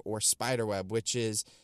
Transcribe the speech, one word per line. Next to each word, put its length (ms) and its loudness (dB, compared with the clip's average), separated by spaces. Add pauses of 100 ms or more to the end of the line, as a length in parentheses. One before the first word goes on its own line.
or 160 -4
spider 460 2
web, 240 -2
which 240 0
is, 300 0 (200)